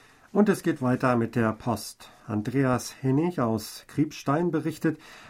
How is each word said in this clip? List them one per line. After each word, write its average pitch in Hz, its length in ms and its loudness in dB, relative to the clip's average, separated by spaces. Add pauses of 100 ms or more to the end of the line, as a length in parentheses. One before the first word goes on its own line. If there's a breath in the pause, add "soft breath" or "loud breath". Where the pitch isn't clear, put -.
(340 soft breath)
Und 202 160 4
es 165 120 2
geht 160 200 -2
weiter 127 340 2
mit 113 200 0
der 110 180 2
Post. - 580 -6 (160)
Andreas 120 760 0
Hennig 151 380 0
aus 113 480 -4
Kriebstein 151 640 -2
berichtet, 156 480 -2 (300 loud breath)